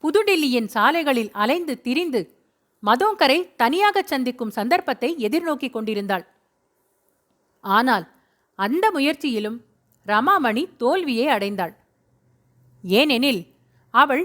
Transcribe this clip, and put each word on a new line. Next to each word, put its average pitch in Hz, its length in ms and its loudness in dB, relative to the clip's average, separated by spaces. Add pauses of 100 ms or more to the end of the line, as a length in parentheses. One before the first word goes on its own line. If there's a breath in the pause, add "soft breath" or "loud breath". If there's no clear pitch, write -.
புதுடில்லியின் 302 640 0
சாலைகளில் 254 600 0 (120)
அலைந்து 302 380 -2
திரிந்து 254 420 -2 (600)
மதோங்கரை 285 560 2 (180)
தனியாக 381 460 2
சந்திக்கும் 247 540 -4
சந்தர்ப்பத்தை 262 600 -2
எதிர்நோக்கி 285 520 -2
கொண்டிருந்தாள். 208 540 -4 (1400)
ஆனால் 208 420 2 (520)
அந்த 247 320 0
முயற்சியிலும் 269 680 -2 (480)
ரமாமணி 247 580 2 (120)
தோல்வியே 269 540 0
அடைந்தாள். 202 440 -2 (1080)
ஏனெனில் 240 580 0 (520)
அவள் 285 300 4